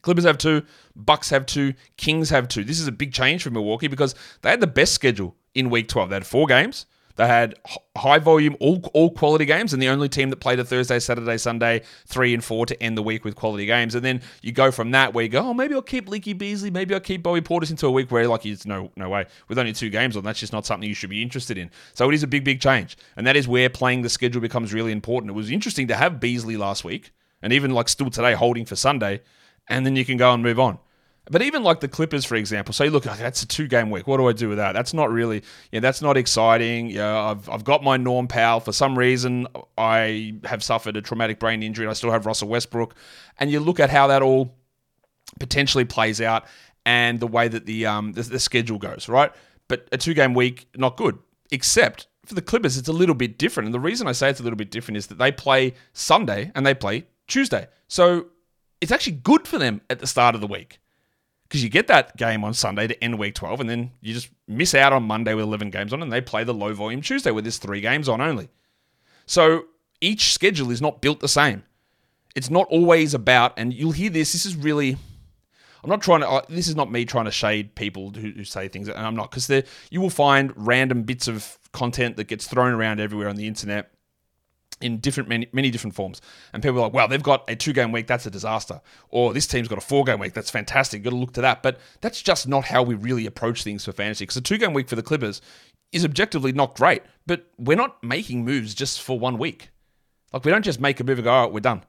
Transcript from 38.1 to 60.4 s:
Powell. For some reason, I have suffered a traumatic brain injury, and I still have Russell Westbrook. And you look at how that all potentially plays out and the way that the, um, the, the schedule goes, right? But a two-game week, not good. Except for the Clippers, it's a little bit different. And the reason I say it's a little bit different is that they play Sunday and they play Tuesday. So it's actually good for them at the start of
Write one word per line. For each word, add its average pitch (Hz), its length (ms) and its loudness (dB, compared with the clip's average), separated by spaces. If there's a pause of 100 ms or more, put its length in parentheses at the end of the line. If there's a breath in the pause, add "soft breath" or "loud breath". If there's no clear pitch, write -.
Powell. 117 320 2
For 107 120 -8
some 135 260 2
reason, 123 480 2 (320)
I 110 560 0 (100)
have 113 180 -6
suffered 110 360 -2
a - 20 -4
traumatic 113 380 -4
brain 113 240 -2
injury, 110 240 -4
and 107 40 -4
I 110 40 -4
still 117 160 -2
have 110 160 2
Russell 107 220 -2
Westbrook. 117 460 -2 (440 loud breath)
And 139 120 0
you 147 100 2
look 170 200 0
at 139 80 6
how 139 200 6
that 139 120 6
all 131 340 2 (840)
potentially 131 460 0
plays 110 340 -2
out 113 240 0 (400 loud breath)
and 120 360 2
the 120 60 -2
way 117 220 2
that 110 160 -6
the, 110 220 -4
um, 104 260 -2
the, 113 120 -6
the 123 140 -6
schedule 117 380 0
goes, - 320 -10
right? 135 240 4 (340 soft breath)
But - 260 -6
a 127 40 -2
two-game 139 380 2
week, 123 420 0
not 127 220 -2
good. 214 200 -2 (320)
Except - 560 0 (200)
for - 80 -16
the 175 80 -4
Clippers, 180 340 0
it's 131 120 -6
a 160 40 -2
little 165 220 4
bit 120 240 -4
different. 135 300 -2
And 117 60 -4
the 123 60 -4
reason 208 260 -4
I 127 60 -2
say 135 160 2
it's 131 120 -2
a - 20 -10
little 117 160 -4
bit 104 120 -8
different 107 280 -8
is 101 80 -10
that 95 100 -18
they 131 160 2
play 131 400 2 (220 soft breath)
Sunday 123 600 0
and 135 120 0
they 139 80 6
play 175 320 -4 (220)
Tuesday. 247 400 -2 (200)
So 175 380 4 (560)
it's 170 100 0
actually 254 220 0
good 262 340 4
for 330 80 -4
them 120 320 0
at 127 120 -6
the - 60 -8
start 120 280 4
of 104 80 -6